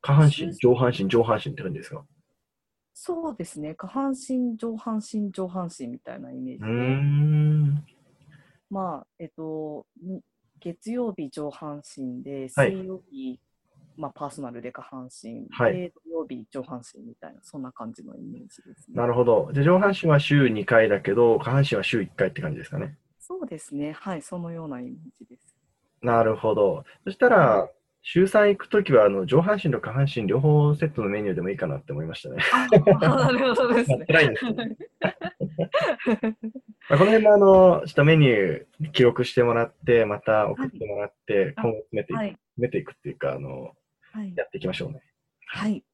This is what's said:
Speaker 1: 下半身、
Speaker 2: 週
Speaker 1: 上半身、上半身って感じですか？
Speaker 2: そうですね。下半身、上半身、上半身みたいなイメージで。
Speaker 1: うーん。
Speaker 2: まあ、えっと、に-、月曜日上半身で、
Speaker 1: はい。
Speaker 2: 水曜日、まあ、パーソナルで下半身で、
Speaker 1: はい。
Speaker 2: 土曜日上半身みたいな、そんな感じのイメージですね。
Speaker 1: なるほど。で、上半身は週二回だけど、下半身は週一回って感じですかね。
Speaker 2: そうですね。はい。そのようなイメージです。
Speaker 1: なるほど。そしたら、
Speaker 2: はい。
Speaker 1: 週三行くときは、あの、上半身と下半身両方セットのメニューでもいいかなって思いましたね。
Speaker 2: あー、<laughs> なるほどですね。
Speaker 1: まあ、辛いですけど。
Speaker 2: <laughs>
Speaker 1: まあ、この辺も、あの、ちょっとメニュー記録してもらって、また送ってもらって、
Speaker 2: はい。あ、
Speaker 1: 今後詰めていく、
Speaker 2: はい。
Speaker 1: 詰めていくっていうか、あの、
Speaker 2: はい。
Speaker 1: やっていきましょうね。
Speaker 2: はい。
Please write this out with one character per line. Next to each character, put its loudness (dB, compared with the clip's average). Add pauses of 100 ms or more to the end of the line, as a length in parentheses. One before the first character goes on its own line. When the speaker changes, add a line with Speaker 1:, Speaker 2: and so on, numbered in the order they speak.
Speaker 1:
下 0
半 8
身、 6
Speaker 2:
週 -6
Speaker 1:
上 4
半 2
身、 -4
上 4
半 0
身 -10
っ -12
て -14
感 -8
じ -10
で -16
す -20
か？ -16 (880)
Speaker 2:
そ -8
う -12
で -10
す -16
ね。 -10
下 -16
半 -4
身、 -4
上 -8
半 -8
身、 -6
上 -8
半 -8
身 -12
み -12
た -16
い -16
な -16
イ -14
メ -10
ー -14
ジ -18
で。 -10
Speaker 1:
う -6
ー -2
ん。 0 (840)
Speaker 2:
ま -8
あ、 -20 (120)
え -14
っ -18
と、 -12 (160)
に-、 -12 (400)
月 -14
曜 -6
日 -12
上 -10
半 -14 (140)
身 -10
で、 -12
Speaker 1:
は 2
い。 -2
Speaker 2:
水 -10
曜 -14
日、 -12 (560)
ま -10
あ、 -10
パ -10
ー -10
ソ -14
ナ -10
ル -12
で -12
下 -18
半 -16
身 -16
で、 -18
Speaker 1:
は 0
い。 -8 (120)
Speaker 2:
土 -18
曜 -8
日 -14
上 -12
半 -14
身 -20
み -20
た -20
い -20
な、 -20
そ -20
ん -12
な -16
感 -16
じ -20
の -20
イ -18
メ -16
ー -20
ジ -20
で -20
す -20
ね。 -10
Speaker 1:
な -2
る 0
ほ 2
ど。 2
で、 0
上 6
半 2
身 0
は 6
週 4
二 -2
回 6
だ 2
け -2
ど、 4
下 -4
半 4
身 0
は -2
週 -2
一 -8
回 0
っ -4
て -12
感 -6
じ -8
で -14
す -18
か -8
ね。 -10 (200)
Speaker 2:
そ -12
う -10
で -14
す -18
ね。 -8
は -10
い。 -12
そ -12
の -10
よ -12
う -12
な -12
イ -12
メ -14
ー -14 (220)
ジ -20
で -20
す。 -20 (460)
Speaker 1:
な 2
る 0
ほ -2
ど。 0 (200)
そ -8
し -12
た 2
ら、 4
Speaker 2:
は -2
い。 -18 (300)
Speaker 1:
週 2
三 4
行 0
く -16
と 0
き -2
は、 8
あ 6
の、 -2
上 4
半 0
身 0
と -4
下 -8
半 0
身 -4
両 0
方 4
セ -2
ッ -4
ト -4
の -2
メ -2
ニ -4
ュ -2
ー -2
で -4
も -4
い -4
い -10
か -6
な -6
っ -14
て -12
思 -8
い -10
ま -10
し -16
た -14
ね。 -10 (180)
Speaker 2:
あ 0
ー、 6
<laughs> 0
な 2
る 0
ほ 2
ど 2
で 2
す -4
ね。 2
Speaker 1:
ま -8
あ、 -16
辛 4
い 4
で -2
す -8
け -4
ど。 -6
Speaker 2:
<laughs> -4 (500)
Speaker 1:
ま 4
あ、 4
こ 8
の 4
辺 4
も、 8
あ 8
の、 8
ち -12
ょ -20
っ -20
と 4
メ 6
ニ 8
ュ 0 (140)
ー -8
記 4
録 4
し -8
て 4
も 2
ら 2
っ -12 (100)
て、 4
ま -4
た 2
送 -6
っ -8
て -12
も -8
ら -8
っ -18 (120)
て、 -4
Speaker 2:
は 2
い。 -16
あ、 -8
Speaker 1:
今 -2
後 -8
詰 -8
め -8
て -10
い -4
く、 -4
Speaker 2:
は -4
い。 -6
Speaker 1:
詰 -14 (180)
め -4
て -6
い -8
く -20
っ -20
て -12
い -10
う -16
か、 -6
あ -8
の、 -14 (360)
Speaker 2:
は -12
い。 -14
Speaker 1:
や -6
っ -16
て -14
い -12
き -6
ま -6
し -10
ょ -8
う -12
ね。 -18 (440)
Speaker 2:
は -8
い。 -6